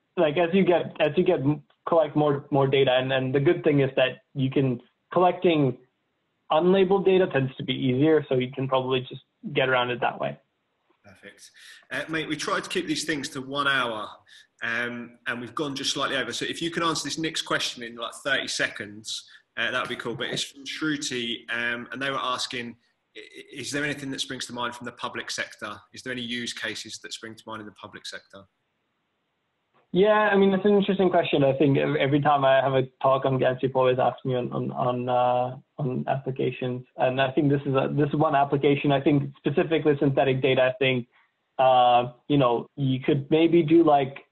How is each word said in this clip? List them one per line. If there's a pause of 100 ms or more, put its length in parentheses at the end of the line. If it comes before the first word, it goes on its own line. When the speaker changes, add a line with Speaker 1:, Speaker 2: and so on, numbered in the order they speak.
(180)
Speaker 1:
like,
as
you
get,
as
you
get
m-, (260)
collect
more,
more
data,
and,
and
the
good
thing
is
that (100)
you
can, (300)
collecting (760)
unlabeled
data
tends
to
be
easier,
so
you
can
probably
just (320)
get
around
it
that
way. (680)
Speaker 2:
Perfect. (400)
Uh,
mate,
we
tried
to
keep
these
things
to
one
hour, (540)
um,
and
we've
gone
just
slightly
over.
So
if
you
can
answer
this
next
question
in,
like, (120)
thirty
seconds, (320)
uh,
that
would
be
cool.
But
it's
from
Shruti,
um,
and
they
were
asking, (400)
i-, (400)
is
there
anything
that
springs
to
mind
from
the
public
sector? (220)
Is
there
any
use
cases
that
spring
to
mind
in
the (120)
public
sector? (1500)
Speaker 1:
Yeah,
I
mean,
that's
an
interesting
question.
I
think
ev-,
every
time
I
have
a (180)
talk
on
GANs,
people
always
ask
me
on,
on,
on,
uh, (220)
on
applications. (140)
And
I
think
this
is
a,
this
is
one
application.
I
think
specifically
synthetic
data,
I
think, (520)
uh, (160)
you
know, (100)
you
could
maybe
do,
like, (140)